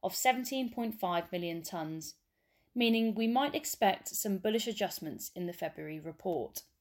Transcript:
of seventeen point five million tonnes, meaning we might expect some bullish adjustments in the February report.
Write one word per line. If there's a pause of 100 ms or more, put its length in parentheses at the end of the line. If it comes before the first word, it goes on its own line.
of
seventeen
point
five
million
tonnes, (640)
meaning
we
might
expect
some
bullish
adjustments
in
the
February
report. (180)